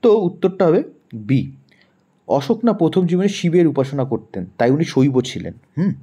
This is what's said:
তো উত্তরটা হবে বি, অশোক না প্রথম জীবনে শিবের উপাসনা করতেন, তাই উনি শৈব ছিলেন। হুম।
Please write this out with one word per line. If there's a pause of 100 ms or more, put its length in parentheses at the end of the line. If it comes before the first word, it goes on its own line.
তো
উত্তরটা
হবে (320)
বি, (760)
অশোক
না
প্রথম
জীবনে
শিবের
উপাসনা
করতেন, (120)
তাই
উনি
শৈব
ছিলেন। (240)
হুম।